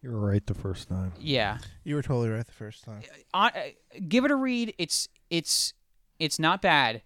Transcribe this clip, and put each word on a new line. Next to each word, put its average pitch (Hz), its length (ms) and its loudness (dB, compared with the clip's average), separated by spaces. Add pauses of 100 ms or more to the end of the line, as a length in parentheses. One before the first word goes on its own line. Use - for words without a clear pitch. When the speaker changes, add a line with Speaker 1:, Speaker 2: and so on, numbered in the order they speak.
Speaker 1:
You 127 100 -10
were 110 80 -4 (120)
right 101 140 4
the - 80 -2
first 95 360 -6
time. 92 300 -2
Speaker 2:
Yeah. 120 380 0 (260)
Speaker 3:
You 147 120 -4
were 147 60 0
totally 120 280 0
right 110 160 -4
the - 80 -20
first - 320 -16
time. 107 160 -16 (320)
Speaker 2:
Uh, 202 200 4
uh, - 60 -6 (480)
give 233 180 6
it 285 60 4
a 285 40 4
read. 247 420 0
It's, - 320 -2 (200)
it's, - 440 0 (460)
it's 156 200 -2
not 165 220 2
bad. 131 440 4